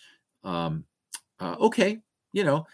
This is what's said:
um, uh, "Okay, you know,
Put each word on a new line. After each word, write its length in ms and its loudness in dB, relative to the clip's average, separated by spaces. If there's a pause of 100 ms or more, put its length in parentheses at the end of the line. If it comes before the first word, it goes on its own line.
(440)
um, 420 -4 (540)
uh, 200 -6
"Okay, 400 2 (340)
you 100 0
know, 300 2